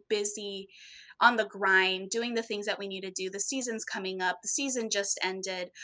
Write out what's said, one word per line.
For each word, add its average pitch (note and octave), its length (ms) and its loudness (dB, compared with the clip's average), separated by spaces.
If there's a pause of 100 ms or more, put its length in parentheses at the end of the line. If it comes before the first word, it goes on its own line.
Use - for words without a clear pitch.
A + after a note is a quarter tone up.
busy G3+ 640 -2 (500)
on A#3+ 160 8
the G#3+ 100 2
grind, F#3+ 640 4
doing A#3 240 0
the A3+ 80 2
things G#3 240 -4
that G3 140 0
we G3+ 80 -6
need F#3+ 140 -6
to F#3+ 100 -6
do. F#3+ 180 -4
The G3 100 -6
season's A#3+ 460 -2
coming F#3+ 360 -4
up. F3+ 200 0
The G#3+ 60 -6
season B3 420 0
just G3+ 320 0
ended, F#3 480 -4 (140)